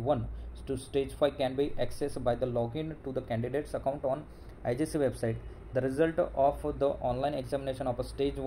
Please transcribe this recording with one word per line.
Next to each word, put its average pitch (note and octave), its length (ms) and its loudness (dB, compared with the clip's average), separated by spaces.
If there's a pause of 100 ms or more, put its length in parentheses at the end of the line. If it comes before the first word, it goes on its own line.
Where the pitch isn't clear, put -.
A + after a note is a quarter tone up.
(120)
one A#2+ 120 2 (440)
to C3+ 180 0
stage C3+ 360 0
five C#3 200 6
can C3 200 0
be D3 60 4 (180)
accessed C3+ 420 -2
by A#2+ 160 6
the B2+ 140 2
login D3+ 360 0 (120)
to C3 120 -4
the B2 140 -4
candidate's B2+ 500 -2
account C#3+ 320 0
on D3+ 100 -4 (420)
आयजीसी D3+ 340 0
website. A#2 500 0 (260)
The B2+ 60 2
result D#3 380 2 (260)
of C#3+ 180 2 (160)
the C#3 100 4 (200)
online C3 240 0
examination C3+ 580 -2
of A#2+ 80 -2
a B2+ 40 0
stage C#3 440 0